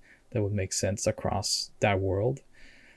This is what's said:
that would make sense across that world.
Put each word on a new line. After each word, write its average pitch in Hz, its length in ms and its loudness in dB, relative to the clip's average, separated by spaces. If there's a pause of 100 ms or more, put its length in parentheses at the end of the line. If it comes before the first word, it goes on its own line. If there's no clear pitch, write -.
(320)
that 110 100 0
would 101 120 0
make 95 200 -2
sense 98 320 0
across - 640 -2 (120)
that 101 180 4
world. 98 400 0 (580)